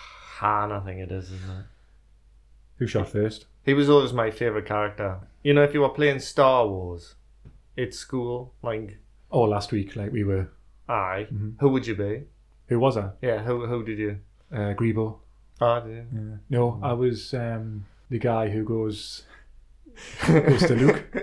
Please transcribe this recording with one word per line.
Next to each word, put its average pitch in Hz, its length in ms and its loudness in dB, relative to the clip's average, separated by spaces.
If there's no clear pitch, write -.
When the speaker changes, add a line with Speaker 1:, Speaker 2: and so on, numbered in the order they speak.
Speaker 1:
Han, 104 300 0
I 101 100 -6
think 95 200 -10
it 92 100 -8
is, 92 220 -8
isn't 95 180 -12
it? 95 140 -12
Speaker 2:
Who 120 80 -2
shot 101 220 -2
first? 107 380 -2
Speaker 1:
He 139 100 4
was 143 160 4
always 135 220 6
my 113 180 0
favourite 107 360 -2
character. 104 520 -4
You 143 120 4
know, 147 100 8
if 147 100 2
you 147 60 2
were 135 80 4
playing 139 320 0
Star 131 480 4
Wars 90 480 -10
at 123 180 -6
school, 123 680 -8
like 110 360 -8
Speaker 2:
Oh, 135 100 4
last 104 300 2
week, 101 240 -2
like, 104 160 -6
we 113 120 0
were. 95 240 0
Speaker 1:
Aye. 101 440 -2
Speaker 2:
Mm-hmm. 107 260 -6
Speaker 1:
Who 139 120 4
would 123 160 0
you 110 100 -4
be? 104 260 -4
Speaker 2:
Who 120 100 2
was 123 180 4
I? 98 140 -2
Speaker 1:
Yeah, 117 220 0
who, 120 240 -2
who 120 180 -4
did 110 140 -6
you? 104 200 -4
Speaker 2:
Uh, 101 220 -2
Greebo. 110 420 0
Speaker 1:
Ah, 120 200 2
did 113 100 -10
you? 117 220 -14
Speaker 2:
Yeah. 107 240 -8
No, 120 320 2
Speaker 1:
Mm. - 40 -6
Speaker 2:
I 123 80 -2
was, 120 420 0
um, 110 500 -6
the 120 120 -2
guy 113 300 0
who 107 140 -2
goes, 110 600 -4
<laughs> - 540 -12
goes 151 400 8
to 135 100 4
Luke. 139 260 4